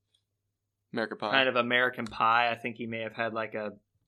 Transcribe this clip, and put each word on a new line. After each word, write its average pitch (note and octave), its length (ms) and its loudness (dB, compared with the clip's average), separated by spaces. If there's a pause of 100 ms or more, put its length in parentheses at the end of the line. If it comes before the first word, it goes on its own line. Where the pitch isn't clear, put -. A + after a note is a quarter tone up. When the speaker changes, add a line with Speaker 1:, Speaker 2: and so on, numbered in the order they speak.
(920)
Speaker 1:
American A2 240 -4
Pie. G#2+ 140 -4
Speaker 2:
kind C3 180 4
of A#2+ 60 0
American B2 500 2
Pie, A#2 460 4
I A#2 40 -2
think A#2 200 -8
he A#2 100 -8
may A2+ 140 -6
have A2 140 -8
had, A2+ 200 -4
like, A2 220 -6
a, G#2 180 -6 (340)